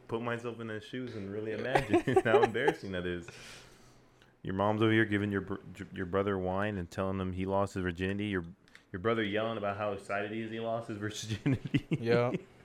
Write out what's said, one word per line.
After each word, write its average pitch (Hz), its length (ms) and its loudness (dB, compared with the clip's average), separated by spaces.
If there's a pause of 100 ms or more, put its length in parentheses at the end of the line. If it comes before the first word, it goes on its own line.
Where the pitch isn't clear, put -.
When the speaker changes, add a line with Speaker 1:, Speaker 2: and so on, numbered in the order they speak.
Speaker 1:
put 113 140 -2
myself 117 380 -4
in 113 80 -8
his 107 140 -6
shoes 127 320 -8
and 98 160 -8
really 107 220 -4
imagine 131 500 0 (180)
<laughs> - 40 -4
how 113 180 6
embarrassing 113 500 0
that 90 140 -2
is. 87 200 -4 (1160)
Your 95 120 -4
mom's 107 280 4
over 113 80 8
here 110 140 8
giving 104 260 2
your 98 120 2
br-, 98 120 -6 (200)
j-, 98 100 -10 (100)
your 95 120 -4
brother 98 300 2
wine 95 420 0
and 85 120 -6
telling 95 300 -2
him 92 120 -2
he 92 140 -2
lost 98 280 2
his 95 100 -2
virginity. 92 400 0
Your, 95 200 0 (480)
your 98 80 -6
brother 113 220 2
yelling 107 360 0
about 101 180 -2
how 104 160 0
excited 101 400 -4
he 110 80 -4
is 110 100 -6
he 113 80 -6
lost 113 300 -2
his 107 100 -4
<laughs> - 0 -
virginity. 107 920 0
Speaker 2:
Yeah. 120 420 2 (320)